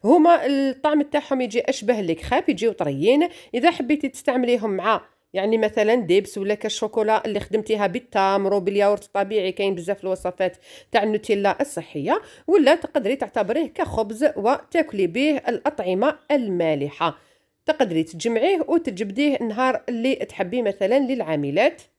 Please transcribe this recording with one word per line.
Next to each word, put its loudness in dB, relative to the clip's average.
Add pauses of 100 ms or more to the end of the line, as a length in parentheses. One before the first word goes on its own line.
هما 6
الطعم 0
تاعهم -2
يجي -2
اشبه -2
لي -2
كريب، -2
يجيو 0
طريين. 2 (260)
اذا 2
حبيتي -2
تستعمليهم -2
مع، 0 (320)
يعني، 0
مثلا 2
ديبس 0
ولا -2
كالشوكولا -2
اللي -4
خدمتيها -2
بالتمر 0
وبالياغورت 2
الطبيعي، -2
كاين -2
بزاف -6
الوصفات -4 (340)
تاع 4
النوتيلا 0
الصحيه، -4 (260)
ولا 6
تقدري -2
تعتبريه -2
كخبز -4 (100)
وتاكلي 0
به 0
الاطعمه -2 (140)
المالحه. 0 (480)
تقدري 0
تجمعيه 0
وتجبديه 0
نهار -2
اللي 0
تحبيه، -4
مثلا 2
للعاملات 0 (180)